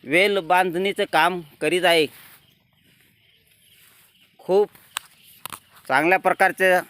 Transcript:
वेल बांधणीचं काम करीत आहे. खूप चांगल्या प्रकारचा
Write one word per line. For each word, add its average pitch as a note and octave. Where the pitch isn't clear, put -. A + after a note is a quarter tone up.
वेल F#3+
बांधणीचं F#3
काम F3
करीत E3+
आहे. E3+
खूप G3
चांगल्या D#3+
प्रकारचा F3+